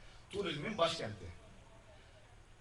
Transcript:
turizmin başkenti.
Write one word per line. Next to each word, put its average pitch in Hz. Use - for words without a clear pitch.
turizmin 175
başkenti. 127